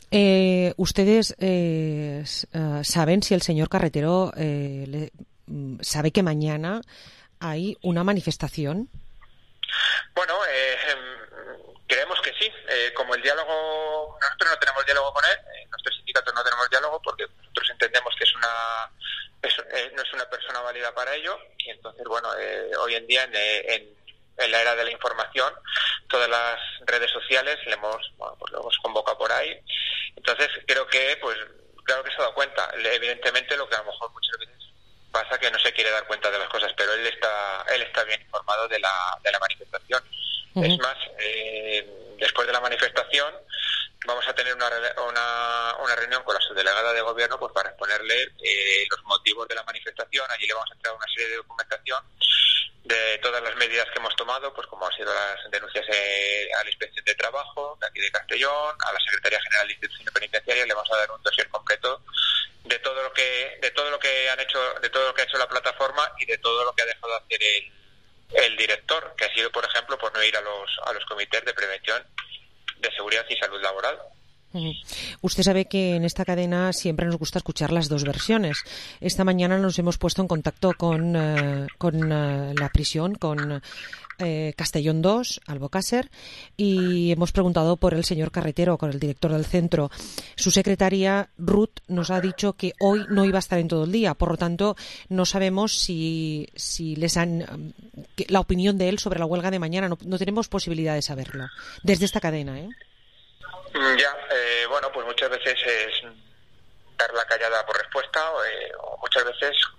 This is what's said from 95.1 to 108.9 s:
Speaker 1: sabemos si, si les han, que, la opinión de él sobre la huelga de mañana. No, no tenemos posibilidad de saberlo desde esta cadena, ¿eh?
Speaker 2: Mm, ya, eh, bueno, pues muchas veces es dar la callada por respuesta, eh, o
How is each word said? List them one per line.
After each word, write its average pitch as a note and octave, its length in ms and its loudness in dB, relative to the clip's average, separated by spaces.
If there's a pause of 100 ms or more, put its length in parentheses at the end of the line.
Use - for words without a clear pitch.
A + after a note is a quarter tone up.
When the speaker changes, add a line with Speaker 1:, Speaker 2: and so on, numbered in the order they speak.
Speaker 1:
sabemos G3 500 2
si, D#3+ 800 -2
si D#3 400 -6
les D#3+ 220 0
han, E3 580 -2 (420)
que, - 120 -2
la F#3+ 100 6
opinión F#3+ 400 4
de F3+ 100 4
él G#3 80 0
sobre F#3+ 220 -2
la E3 60 0
huelga F3 260 0
de F#3+ 80 0
mañana. F3 280 -2
No, E3+ 140 -2
no F#3 160 -4
tenemos G3+ 300 0
posibilidad D#3+ 480 0
de D3 80 0
saberlo C3 420 -6 (380)
desde F#3 220 6
esta G3+ 140 2
cadena, C#3+ 400 -2
¿eh? F3+ 100 -12 (1040)
Speaker 2:
Mm, C3+ 260 4
ya, C#3+ 200 4 (140)
eh, A#2+ 360 2
bueno, C3+ 240 0
pues C3 140 -6
muchas A#2+ 240 0
veces B2+ 340 0
es A2 300 0 (1040)
dar A#2 160 0
la A#2+ 120 2
callada A2+ 420 2
por G#2+ 100 -2
respuesta, D#3 540 -2 (160)
eh, A2 320 -6
o - 180 -10